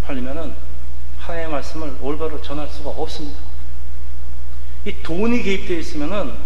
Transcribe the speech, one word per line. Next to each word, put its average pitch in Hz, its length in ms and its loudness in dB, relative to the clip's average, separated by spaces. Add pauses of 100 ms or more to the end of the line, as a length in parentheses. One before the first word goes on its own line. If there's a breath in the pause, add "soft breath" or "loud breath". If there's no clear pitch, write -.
팔리면은 254 500 0 (640)
하나님의 165 340 0
말씀을 147 480 0
올바로 156 420 0
전할 147 260 0
수가 - 220 0
없습니다. 143 500 0 (1400)
이 202 80 0 (100)
돈이 226 400 0
개입되어 190 360 0
있으면은 160 560 0 (120)